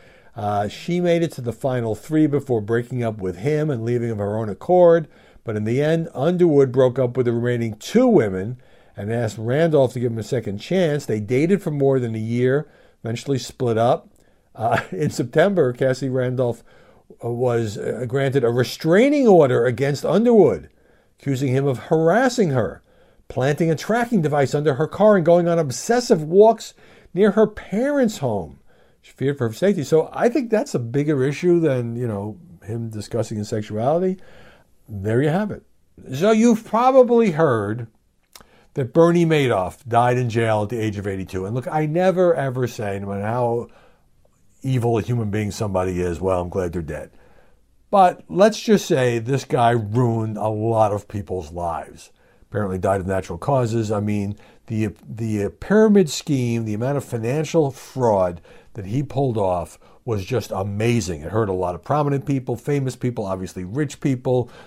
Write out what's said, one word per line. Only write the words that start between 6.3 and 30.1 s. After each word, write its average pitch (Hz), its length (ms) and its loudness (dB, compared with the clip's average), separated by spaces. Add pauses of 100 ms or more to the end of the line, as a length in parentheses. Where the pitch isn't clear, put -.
broke 127 280 2
up 123 180 0
with 127 80 0
the 117 80 2
remaining 117 440 -2
two - 280 2
women 117 560 2 (340)
and 104 160 -6
asked 117 280 -2
Randolph 139 540 2
to 131 60 -8
give 120 120 -2
him 113 80 -6
a 104 40 -6
second 110 360 -4
chance. 165 480 -2
They 110 120 -2
dated 139 440 0
for 160 80 -4
more 139 280 2
than 120 140 -4
a 110 60 -6
year, 123 500 0 (340)
eventually 120 360 -4
split 117 400 -2
up. 127 300 0 (440)
Uh, 113 320 -2
<laughs> - 60 -20
in 160 180 -2
September, 151 640 2
Cassie 131 360 -2
Randolph, 127 540 -2 (640)
uh, 117 60 -4
was, 120 440 -2
uh, 143 320 -6
granted 135 360 0
a 117 80 2
restraining 208 760 2
order 135 380 6
against 131 400 -2
Underwood, 160 640 4 (500)
accusing 139 320 -2
him 135 140 0
of 131 200 -2
harassing 185 680 2
her, 127 320 -2 (460)
planting 147 420 0
a 156 40 0
tracking 233 460 0
device 143 320 0
under 147 220 0
her 151 100 -2
car, 208 300 4
and 170 100 2
going 170 220 4
on 170 100 0
obsessive 196 640 -2
walks 202 540 4 (400)
near 202 160 4
her 214 160 4
parents' 240 720 -2
home. 98 400 -6 (420)
She - 120 -20
feared 139 260 -4
for 123 80 0
her 110 60 -6
safety. 185 300 0
So 160 300 2